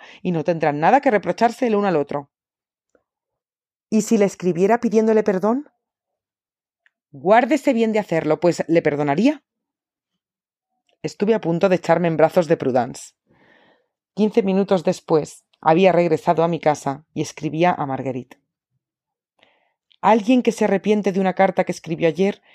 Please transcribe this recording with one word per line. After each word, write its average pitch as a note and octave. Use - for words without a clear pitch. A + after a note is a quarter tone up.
y F3+
no D#3
tendrán D#3
nada G#3+
que C4+
reprocharse G#3+
el A3
uno G3+
al F3
otro». C#3+
«¿Y G#3+
si A3+
le G3+
escribiera F#3
pidiéndole A3
perdón?». G#3+
«Guárdese A#3
bien A3+
de G#3
hacerlo, D#3+
pues E3+
le E3
perdonaría». D3+
Estuve G3+
a G#3+
punto E3+
de F3+
echarme E3+
en D#3+
brazos D#3
de E3
Prudence. B2+
Quince G#3+
minutos F#3+
después, -
había F3
regresado E3
a E3+
mi E3
casa D3
y D3+
escribía D#3
a -
Marguerite: C3
«Alguien A3+
que A#3
se -
arrepiente G3+
de F#3+
una F#3+
carta F#3+
que F3+
escribió D#3+
ayer F#3